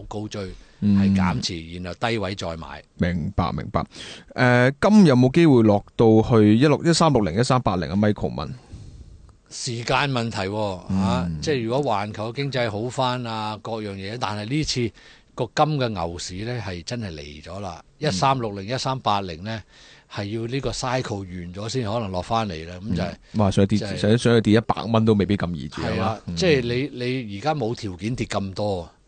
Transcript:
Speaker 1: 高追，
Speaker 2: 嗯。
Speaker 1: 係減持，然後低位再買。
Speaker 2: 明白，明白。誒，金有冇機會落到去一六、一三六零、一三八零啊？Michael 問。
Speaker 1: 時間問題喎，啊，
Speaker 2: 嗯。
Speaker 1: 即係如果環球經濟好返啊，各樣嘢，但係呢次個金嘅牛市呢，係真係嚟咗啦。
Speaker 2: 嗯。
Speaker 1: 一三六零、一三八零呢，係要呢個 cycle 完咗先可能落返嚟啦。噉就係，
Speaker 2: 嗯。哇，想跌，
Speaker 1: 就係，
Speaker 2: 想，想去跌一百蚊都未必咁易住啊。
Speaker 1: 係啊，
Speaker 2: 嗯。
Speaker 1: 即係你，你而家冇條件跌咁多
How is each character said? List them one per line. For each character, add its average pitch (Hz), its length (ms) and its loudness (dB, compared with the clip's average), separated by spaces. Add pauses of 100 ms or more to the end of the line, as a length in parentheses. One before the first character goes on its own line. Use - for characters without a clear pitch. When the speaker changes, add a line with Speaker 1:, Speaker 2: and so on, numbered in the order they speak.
Speaker 1:
高 107 180 -8
追， 95 260 -10 (280)
Speaker 2:
嗯。 101 180 4
Speaker 1:
係 98 180 4
減 92 240 0
持， 82 400 -8
然 90 40 -10
後 90 240 -6
低 113 100 -2
位 101 160 -4
再 85 220 -8
買。 73 260 -14 (140)
Speaker 2:
明 87 400 -2
白， 80 160 0
明 78 180 -6
白。 - 160 -2 (480)
誒， 123 460 4
金 202 260 8
有 135 80 8
冇 127 160 6
機 170 160 6
會 127 160 8
落 101 220 6 (100)
到 110 280 8
去 110 360 6
一 143 80 6
六、 143 180 4
一 170 80 4
三 160 200 4
六 117 100 4
零、 92 160 -2
一 120 60 4
三 131 180 2
八 98 140 0
零 78 120 -4
啊？ 82 60 -6
Michael 101 400 0
問。 71 160 -8 (1000)
Speaker 1:
時 - 360 -10
間 139 260 0
問 117 180 -2
題 107 100 -6 (100)
喎， 104 280 -4 (160)
啊， 90 380 0
Speaker 2:
嗯。 78 100 -6
Speaker 1:
即 156 120 -2
係 127 100 0
如 113 80 -4
果 131 220 0
環 104 200 -2
球 110 200 -8
經 139 180 -6
濟 120 180 -2
好 107 220 -4
返 127 340 -2
啊， 107 380 -6
各 113 120 -8
樣 107 200 -8
嘢， 98 260 -10
但 104 160 -4
係 104 140 -6
呢 151 140 -2
次 120 260 -2 (460)
個 127 80 -2 (100)
金 156 240 2
嘅 123 100 0
牛 85 300 -4
市 - 160 -10
呢， 113 260 -8
係 90 220 -8
真 120 180 -8
係 98 140 -8
嚟 73 280 -14
咗 90 180 -14
啦。 85 220 -12 (180)
Speaker 2:
嗯。 151 80 -2
Speaker 1:
一 - 20 0
三 135 280 2
六 113 120 -4
零、 98 160 -10
一 127 100 -6
三 131 220 -4
八 104 220 0
零 87 240 -8
呢， 110 180 -8 (500)
係 104 120 -6 (120)
要 113 120 -6
呢 135 120 -4
個 123 120 -4
cycle 123 460 -4
完 90 360 -10
咗 104 140 -8
先 110 220 -4
可 120 100 -2
能 98 100 -6
落 90 100 -2
返 113 280 0
嚟 82 200 -10
啦。 90 140 -12
噉 104 140 -4
就 98 80 -2
係， 85 100 -8 (180)
Speaker 2:
嗯。 107 80 -2
哇， 98 120 4
想 98 140 4
跌， 104 120 2
Speaker 1:
就 104 80 -4
係， 98 100 -6
Speaker 2:
想， 110 220 4
想 120 160 4
去 113 60 6
跌 104 160 4
一 113 40 6
百 - 220 -2
蚊 113 220 2
都 110 100 6
未 101 100 4
必 101 120 0
咁 87 180 -4
易 71 140 -8
住 - 140 -10
啊。 82 60 -2
Speaker 1:
係 90 140 -2
啊， 107 240 -4
Speaker 2:
嗯。 170 100 -8
Speaker 1:
即 185 100 0
係 143 140 4 (300)
你， 123 140 -10
你 123 340 -6
而 - 20 -10
家 156 140 -2
冇 120 180 -2
條 104 220 -8
件 104 220 -6
跌 107 100 -4
咁 95 260 -4
多 95 380 -4 (180)